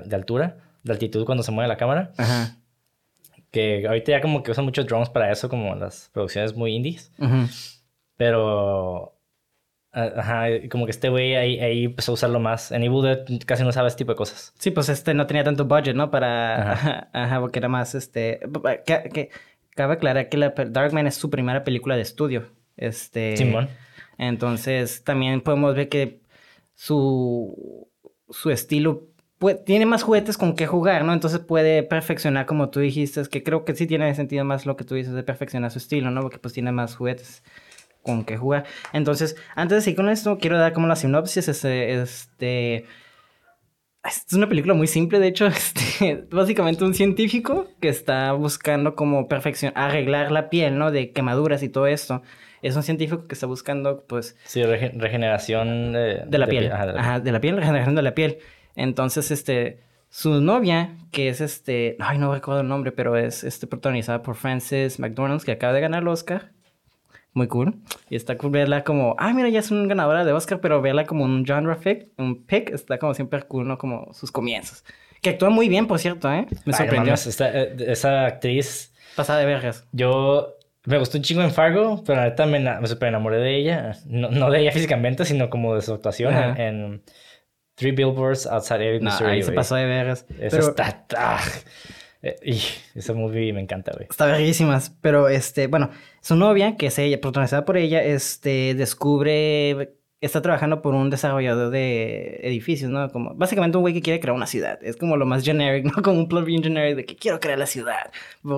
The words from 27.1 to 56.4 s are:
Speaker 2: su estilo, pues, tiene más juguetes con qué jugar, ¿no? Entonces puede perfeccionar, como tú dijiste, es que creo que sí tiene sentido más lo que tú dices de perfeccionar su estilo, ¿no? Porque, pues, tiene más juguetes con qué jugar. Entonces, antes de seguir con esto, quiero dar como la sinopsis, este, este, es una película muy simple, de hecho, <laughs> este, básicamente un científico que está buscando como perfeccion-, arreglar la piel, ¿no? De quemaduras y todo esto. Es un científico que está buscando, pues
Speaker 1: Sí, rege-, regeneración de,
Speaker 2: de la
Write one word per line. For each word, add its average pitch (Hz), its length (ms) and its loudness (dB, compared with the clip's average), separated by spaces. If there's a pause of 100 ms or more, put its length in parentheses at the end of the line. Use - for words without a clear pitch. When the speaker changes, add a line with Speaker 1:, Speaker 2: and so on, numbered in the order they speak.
Speaker 2:
su - 200 -4
estilo, 151 580 0 (300)
pues, 190 280 2
tiene 214 200 4
más 226 180 2
juguetes 214 340 2
con 165 180 2
qué 165 120 0
jugar, 175 360 2
¿no? 165 100 2
Entonces 165 260 0
puede 160 440 4
perfeccionar, 151 600 -2
como 143 240 0
tú 143 100 -4
dijiste, 143 420 0
es 135 80 -6
que 143 140 -6
creo 156 220 -2
que 151 100 -2
sí 170 120 -2
tiene 151 280 0
sentido 143 300 -2
más 135 200 -4
lo 139 120 -2
que 127 60 -10
tú 131 120 -6
dices 127 180 -4
de 127 100 -4
perfeccionar 127 480 -4
su 127 80 -10
estilo, 127 320 -2
¿no? 127 100 -2
Porque, 131 180 -8
pues, 120 140 -12
tiene 123 180 -4
más 120 240 -4
juguetes - 480 -8 (600)
con 117 220 -2
qué 110 120 -6
jugar. 139 280 -2 (280)
Entonces, 151 420 0 (200)
antes 175 220 2
de 214 40 4
seguir 202 160 0
con 196 120 2
esto, 214 300 0
quiero 170 180 2
dar 165 160 4
como 165 140 2
la 165 80 4
sinopsis, 160 520 0
este, 127 540 0
este, 120 840 -4 (1160)
es - 300 -8
una 202 160 4
película 165 240 4
muy 160 140 4
simple, 165 320 2
de 190 80 6
hecho, 185 200 2
<laughs> - 0 -
este, 151 840 0
básicamente 185 520 2
un 190 120 4
científico 226 720 2 (120)
que 160 100 0
está 135 440 0
buscando 147 600 0
como 147 320 2
perfeccion-, 139 480 -2
arreglar 143 560 0
la 151 180 0
piel, 151 280 2
¿no? 156 140 2
De 131 200 -2
quemaduras 139 520 0
y 131 60 -4
todo 135 180 2
esto. 143 340 -2 (400)
Es 131 140 -2
un 151 80 0
científico 160 440 -2
que 143 60 -10
está 131 140 -6
buscando, 139 600 -4
pues 117 380 -8
Speaker 1:
Sí, - 160 -2
rege-, 117 340 2
regeneración 113 960 0
de, 117 340 0
Speaker 2:
de 143 100 0
la 131 80 2